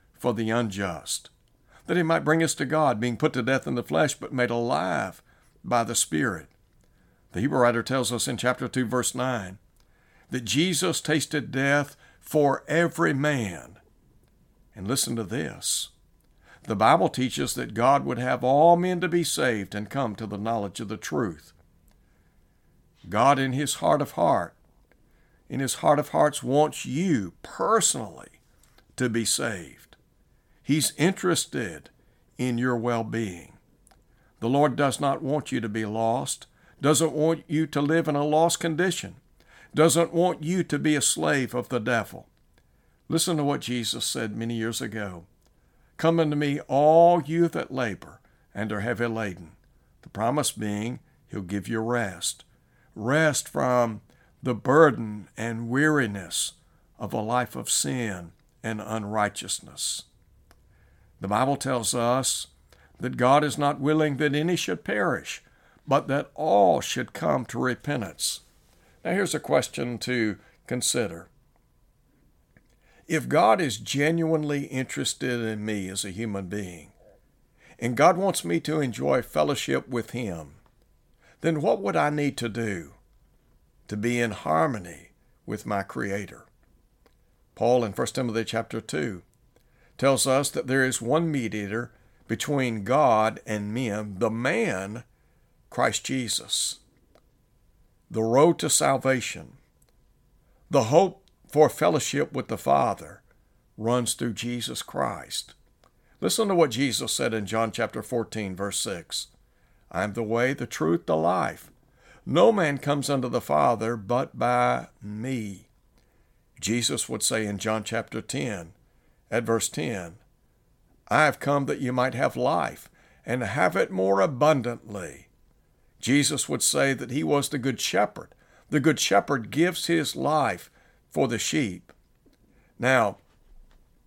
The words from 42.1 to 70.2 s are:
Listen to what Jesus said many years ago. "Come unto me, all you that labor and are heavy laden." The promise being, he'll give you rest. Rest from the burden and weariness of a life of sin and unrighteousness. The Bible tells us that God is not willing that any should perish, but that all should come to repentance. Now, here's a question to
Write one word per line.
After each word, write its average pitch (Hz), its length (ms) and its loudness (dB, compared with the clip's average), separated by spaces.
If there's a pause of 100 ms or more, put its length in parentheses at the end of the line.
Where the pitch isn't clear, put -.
Listen 160 280 0
to 147 60 0
what 143 180 0
Jesus 120 440 -4
said 113 320 -4
many 113 160 -4
years 113 280 -4
ago. 101 440 -8 (720)
"Come 165 220 4
unto 151 160 2
me, 147 260 0
all 160 600 6
you 165 280 2
that 135 240 -6
labor 113 460 -4 (340)
and 104 180 -4
are 104 100 -4
heavy 117 260 -2
laden." 95 440 -6 (500)
The - 80 -20
promise 123 420 -2
being, 107 480 -4 (280)
he'll 104 140 -8
give 95 260 -4
you 113 120 -2
rest. 110 640 -4 (520)
Rest 143 520 2
from 123 540 2 (420)
the 123 120 -2
burden 113 840 4
and 113 320 -4
weariness 123 840 0 (440)
of 113 160 -8
a 117 80 -2
life 120 340 -2
of 123 140 -8
sin 107 640 -2 (320)
and 110 180 -6
unrighteousness. 104 1200 -4 (1200)
The 98 60 -6
Bible 127 280 2
tells 123 380 -4
us 123 540 -2 (520)
that 127 160 -6
God 131 280 6
is 147 140 -2
not 143 220 0
willing 151 380 2
that 147 160 2
any 160 220 0
should 175 280 -4
perish, 185 600 -2 (440)
but 135 200 2
that 143 260 -2
all 175 480 4
should - 320 -6
come 139 320 0
to 117 140 -8
repentance. 127 800 -4 (640)
Now, 175 60 -2
here's 185 240 0
a - 40 -4
question 127 600 -2
to 113 380 -2 (280)